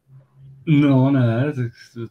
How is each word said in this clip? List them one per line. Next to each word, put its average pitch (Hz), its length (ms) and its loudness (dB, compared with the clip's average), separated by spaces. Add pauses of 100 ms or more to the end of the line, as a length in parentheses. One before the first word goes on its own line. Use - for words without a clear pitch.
(640)
No 139 460 2
ne, 127 440 -2
tak 120 160 -8 (220)
to, 117 160 -14